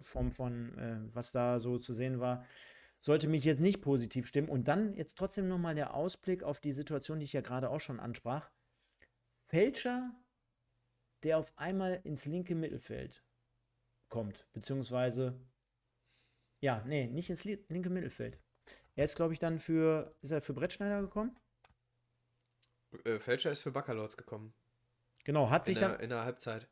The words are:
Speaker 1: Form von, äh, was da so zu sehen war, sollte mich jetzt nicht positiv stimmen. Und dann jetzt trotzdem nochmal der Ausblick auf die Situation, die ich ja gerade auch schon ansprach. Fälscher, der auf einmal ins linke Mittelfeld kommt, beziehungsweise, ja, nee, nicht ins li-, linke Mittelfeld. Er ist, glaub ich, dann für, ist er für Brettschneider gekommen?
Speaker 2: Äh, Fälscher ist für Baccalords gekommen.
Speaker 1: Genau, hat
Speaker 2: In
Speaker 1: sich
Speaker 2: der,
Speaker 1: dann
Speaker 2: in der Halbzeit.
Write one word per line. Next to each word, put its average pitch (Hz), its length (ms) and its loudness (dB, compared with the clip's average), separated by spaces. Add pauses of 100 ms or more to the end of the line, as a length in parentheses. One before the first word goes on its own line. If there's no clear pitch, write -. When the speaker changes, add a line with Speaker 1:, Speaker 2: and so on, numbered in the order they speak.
Speaker 1:
Form 123 300 0
von, 120 440 -4
äh, 113 380 -6
was 120 160 -6
da 123 300 2
so 123 180 0
zu 123 140 -6
sehen 127 260 -2
war, 123 260 0 (560)
sollte 151 280 6
mich 156 160 4
jetzt 151 160 6
nicht 196 200 6
positiv 127 460 2
stimmen. 139 220 0
Und 123 180 0
dann 196 280 2
jetzt - 220 -8
trotzdem 190 300 -2
nochmal 175 300 0
der 143 180 -2
Ausblick 180 480 -2
auf 143 160 -2
die 143 140 -2
Situation, 151 480 -4
die 147 60 -4
ich - 60 -8
ja 135 100 0
gerade 127 280 -2
auch 151 100 -2
schon 123 200 -6
ansprach. 120 500 -4 (920)
Fälscher, 247 720 2 (1080)
der 160 160 4
auf - 180 -2
einmal 185 460 0
ins 151 220 -6
linke 175 320 0
Mittelfeld 131 640 -4 (880)
kommt, 104 440 -6
beziehungsweise, 127 880 -2 (1200)
ja, 120 260 0
nee, 139 200 0
nicht 147 240 -4
ins 170 140 -6
li-, 202 240 -6
linke 180 220 -4
Mittelfeld. 135 500 -4 (560)
Er 143 80 4
ist, 151 120 2
glaub 165 140 2
ich, 160 80 -2
dann 165 200 0
für, 160 640 4
ist 139 80 -10
er 151 100 2
für 143 140 -4
Brettschneider 202 480 -2
gekommen? 214 340 -2 (1700)
Speaker 2:
Äh, 110 160 0
Fälscher 127 300 2
ist 147 120 -2
für 139 80 -4
Baccalords 120 460 -4
gekommen. 110 380 -12 (680)
Speaker 1:
Genau, 143 260 4
hat 143 120 4
Speaker 2:
In 190 120 2
Speaker 1:
sich - 40 2
Speaker 2:
der, 113 120 4
Speaker 1:
dann - 100 -4
Speaker 2:
in 113 80 -4
der 117 160 -2
Halbzeit. 117 480 -6